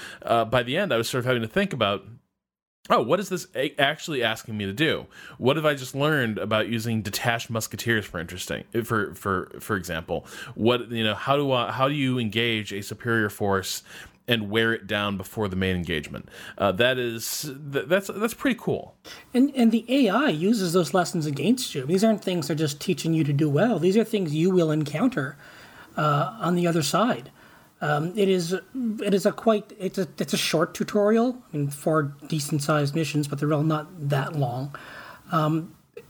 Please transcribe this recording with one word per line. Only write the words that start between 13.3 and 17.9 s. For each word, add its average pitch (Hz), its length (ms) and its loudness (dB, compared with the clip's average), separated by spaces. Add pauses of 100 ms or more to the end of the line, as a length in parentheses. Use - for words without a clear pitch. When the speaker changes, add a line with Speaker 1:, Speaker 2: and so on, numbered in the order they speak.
Speaker 1:
and 107 200 0
wear 113 240 2
it 98 140 -6
down 101 300 -2
before 101 320 -4
the 92 80 -4
main 95 180 2
engagement?" 80 540 -6 (280)
Uh, 98 160 2
that 123 240 2
is, 120 540 -4 (220)
th-, 120 140 -2
that's, 196 200 2